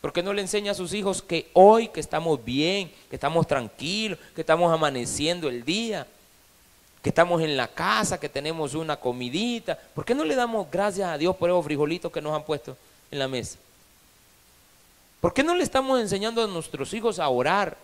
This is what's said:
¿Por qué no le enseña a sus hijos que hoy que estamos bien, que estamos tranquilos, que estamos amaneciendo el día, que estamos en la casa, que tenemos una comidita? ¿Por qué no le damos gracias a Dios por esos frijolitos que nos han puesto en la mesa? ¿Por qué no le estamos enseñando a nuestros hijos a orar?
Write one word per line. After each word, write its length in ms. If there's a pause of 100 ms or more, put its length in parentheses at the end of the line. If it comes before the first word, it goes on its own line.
¿Por 100
qué 120
no 100
le 80
enseña 300
a 40
sus 180
hijos 280
que 320
hoy 340
que 120
estamos 440
bien, 480 (180)
que 60
estamos 320
tranquilos, 720 (160)
que 60
estamos 300
amaneciendo 800
el 160
día, 400 (960)
que 80
estamos 320
en 160
la 100
casa, 520
que 100
tenemos 440
una 240
comidita? 800 (180)
¿Por 100
qué 80
no 100
le 120
damos 360
gracias 380
a 80
Dios 180
por 140
esos 160
frijolitos 460
que 100
nos 140
han 80
puesto 340 (340)
en 80
la 80
mesa? 300 (1600)
¿Por 140
qué 100
no 120
le 80
estamos 360
enseñando 440
a 40
nuestros 460
hijos 260
a 80
orar? 560